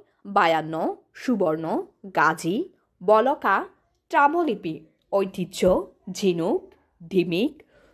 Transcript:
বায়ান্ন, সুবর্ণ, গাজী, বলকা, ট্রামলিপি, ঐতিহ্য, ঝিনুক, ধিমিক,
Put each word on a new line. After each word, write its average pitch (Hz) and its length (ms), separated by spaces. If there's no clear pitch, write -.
বায়ান্ন, 170 680
সুবর্ণ, 185 720
গাজী, 165 480
বলকা, 226 640
ট্রামলিপি, 285 760
ঐতিহ্য, 190 720
ঝিনুক, 185 640
ধিমিক, 180 540